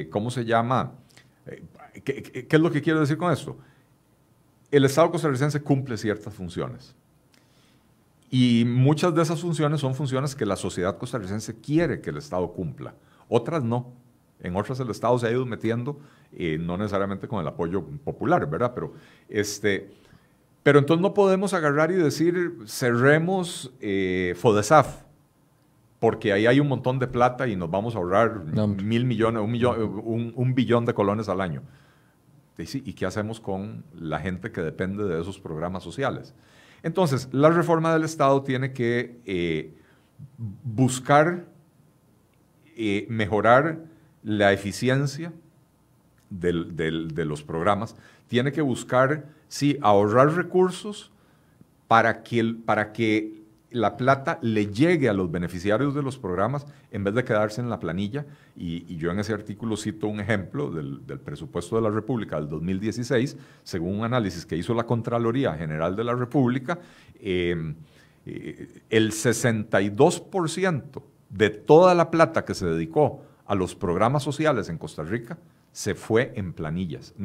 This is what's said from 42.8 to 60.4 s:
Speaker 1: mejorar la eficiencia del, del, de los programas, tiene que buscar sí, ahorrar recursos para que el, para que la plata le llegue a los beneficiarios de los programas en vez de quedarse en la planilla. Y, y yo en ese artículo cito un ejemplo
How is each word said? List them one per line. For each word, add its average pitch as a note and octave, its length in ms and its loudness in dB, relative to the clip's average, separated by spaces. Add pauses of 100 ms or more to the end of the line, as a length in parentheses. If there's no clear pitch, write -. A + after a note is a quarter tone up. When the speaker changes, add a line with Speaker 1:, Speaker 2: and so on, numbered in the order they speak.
Speaker 1:
mejorar A2+ 680 4 (440)
la G2+ 300 4
eficiencia C3+ 800 -2 (960)
del, F2 480 -2
del, D#2+ 360 -2
de D#2+ 120 -4
los D2+ 180 -6
programas, G2 540 -2 (320)
tiene B2+ 240 0
que D#3+ 80 -2
buscar C3+ 640 0 (240)
sí, C#3+ 320 0
ahorrar G#2 520 6
recursos F3+ 800 0 (800)
para A2+ 340 4
que A#2 160 0
el, A2+ 160 2
para G#2+ 380 -2
que A2 440 0 (340)
la G#2+ 260 0
plata C3 440 0
le G#2+ 260 0
llegue C3+ 420 2
a G#2 40 2
los F#2+ 160 0
beneficiarios F#2 640 -2
de C#3+ 80 -4
los C3+ 160 -8
programas G#2 480 -4 (260)
en G#2 120 -6
vez G2+ 100 0
de B2 100 0
quedarse G#2+ 380 -2
en A#2+ 80 -6
la G2+ 100 -6
planilla. G2+ 460 -6 (300)
Y, E2+ 320 -8
y F2 100 -12
yo E2 140 -2
en G#2 80 -4
ese G#2+ 140 -4
artículo G#2+ 420 -6
cito G#2+ 320 -6
un G#2+ 120 -6
ejemplo G2 520 -4